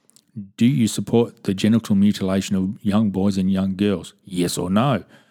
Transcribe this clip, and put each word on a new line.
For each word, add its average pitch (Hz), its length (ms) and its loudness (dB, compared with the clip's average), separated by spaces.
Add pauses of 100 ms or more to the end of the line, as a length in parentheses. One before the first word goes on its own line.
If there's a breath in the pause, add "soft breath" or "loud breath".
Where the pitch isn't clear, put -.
(580)
do 117 80 4
you 127 200 2
support - 580 -2
the 101 100 -2
genital 107 420 2
mutilation 98 600 0
of 95 280 -4
young 107 260 2
boys 95 280 0
and 95 120 0
young 95 240 0
girls? 95 380 -2 (120)
Yes 90 340 -4
or 87 100 -4
no? 110 360 0 (260 soft breath)